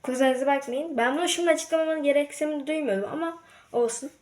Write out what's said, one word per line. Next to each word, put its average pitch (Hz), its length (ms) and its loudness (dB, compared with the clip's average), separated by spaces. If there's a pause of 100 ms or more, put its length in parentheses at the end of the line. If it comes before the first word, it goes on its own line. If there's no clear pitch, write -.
Kuzeninize 262 420 2
bakmayın. 277 520 -2
Ben 262 200 2
bunu 349 120 0
şimdi 339 220 2
açıklamanın 320 520 0
gereksinimi 294 640 0
duymuyorum 247 440 -2
ama 330 320 -6 (280)
olsun. 240 400 -2 (100)